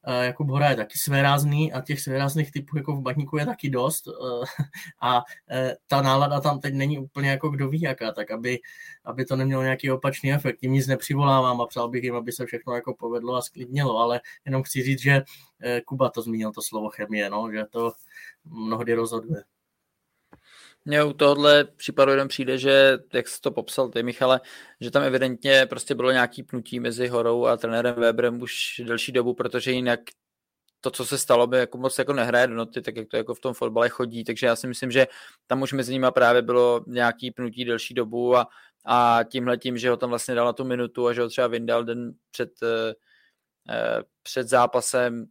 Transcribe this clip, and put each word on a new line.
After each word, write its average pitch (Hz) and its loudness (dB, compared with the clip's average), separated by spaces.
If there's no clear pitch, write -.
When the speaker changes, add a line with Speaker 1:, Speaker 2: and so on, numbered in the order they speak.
Speaker 1:
Eh, 127 0
Jakub 139 -2
Hora 139 2
je 131 2
taky 107 -8
svérázný 143 2
a 127 -6
těch 143 -6
svérázných 139 -2
typů 147 -8
jako 143 -4
v 139 -4
Baníku 143 -4
je 147 -2
taky 147 -6
dost. 131 -2
Eh, 123 -8
<laughs> - -18
a, 123 2
eh, 127 -2
ta 139 2
nálada 139 4
tam 143 0
teď 139 -4
není 139 0
úplně 139 -2
jako 139 0
kdo 139 -2
ví 160 -2
jaká, 127 -4
tak 107 -8
aby, 120 -4
aby 123 -6
to 131 -2
nemělo 131 0
nějaký 131 -2
opačný 135 -2
efekt. 143 -2
Tím 127 0
nic 135 2
nepřivolávám 131 2
a 120 0
přál 120 -4
bych 123 -4
jim, 120 -4
aby 120 -6
se 123 -8
všechno 120 -8
jako 120 -6
povedlo 117 -6
a 123 -2
sklidnilo, 127 -4
ale 120 0
jenom 131 -2
chci 135 -4
říct, 131 -2
že, 139 6
eh, 120 -2
Kuba 131 -2
to 117 -8
zmínil, 110 -4
to 107 -12
slovo 107 -6
chemie, 104 -6
no, 107 -6
že 107 -6
to 117 -4
mnohdy 113 -4
rozhoduje. 113 -4
Speaker 2:
Mně 147 4
u 143 0
tohohle 147 6
případu 139 2
jenom 139 2
přijde, 131 -4
že, 135 6
jak 120 -2
jsi - -12
to 143 -2
popsal 123 -4
ty, 117 -4
Michale, 127 2
že 120 -8
tam 143 4
evidentně 131 4
prostě 127 -6
bylo 127 2
nějaký 123 2
pnutí 123 -8
mezi 120 -4
Horou 120 2
a 120 4
trenérem 117 0
Weberem 120 2
už - -8
delší 117 -4
dobu, 123 0
protože 123 -4
jinak 123 0
to, 127 -4
co 123 -8
se 135 -4
stalo, 120 4
by 127 0
jako 123 -2
moc 127 -2
jako 139 -2
nehraje 120 4
do 117 -4
noty, 117 -6
tak - -10
jak 110 -10
to - -4
jako 113 -4
v - -14
tom 127 -4
fotbale 117 0
chodí. 117 -4
Takže 120 -4
já 117 4
si - -10
myslím, 127 -6
že 127 6
tam 131 0
už 135 -4
mezi 127 -2
nima 127 2
právě 123 6
bylo 120 2
nějaký 120 -2
pnutí 120 -8
delší 117 -4
dobu 120 2
a, 117 4
a 120 4
tímhle 123 -2
tím, 123 -6
že 123 0
ho 120 2
tam 123 -4
vlastně 120 -4
dal 120 2
na 120 0
tu 131 -6
minutu 123 -2
a 120 2
že 120 -2
ho 117 0
třeba 123 0
vyndal 117 -2
den 117 -8
před, 120 -6
eh, 113 -2
eh, - -2
před 127 -6
zápasem 123 0